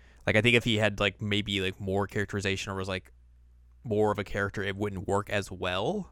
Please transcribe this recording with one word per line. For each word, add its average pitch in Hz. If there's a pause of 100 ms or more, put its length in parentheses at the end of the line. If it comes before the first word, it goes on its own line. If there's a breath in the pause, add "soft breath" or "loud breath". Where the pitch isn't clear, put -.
(260 soft breath)
Like, 101
I 107
think 120
if 113
he 110
had, 104
like, 101
maybe, 101
like, 95
more 98
characterization 98
or -
was, 95
like, 92 (720)
more 107
of 101
a 101
character, 101
it 101
wouldn't 98
work 98
as 101
well. 95